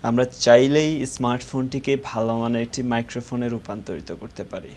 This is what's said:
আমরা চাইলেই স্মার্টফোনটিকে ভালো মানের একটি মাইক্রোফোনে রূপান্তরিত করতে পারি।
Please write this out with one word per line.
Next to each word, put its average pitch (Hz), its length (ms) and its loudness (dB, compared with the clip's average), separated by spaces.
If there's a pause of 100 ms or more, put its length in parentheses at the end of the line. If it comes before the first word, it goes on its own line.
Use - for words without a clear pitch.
আমরা 120 220 2 (200)
চাইলেই 139 460 8 (240)
স্মার্টফোনটিকে 131 760 -2 (180)
ভালো 113 300 0
মানের 117 240 0
একটি 123 160 -8 (100)
মাইক্রোফোনে 120 580 -4
রূপান্তরিত 104 600 -8 (120)
করতে 110 300 -12
পারি। 78 260 -12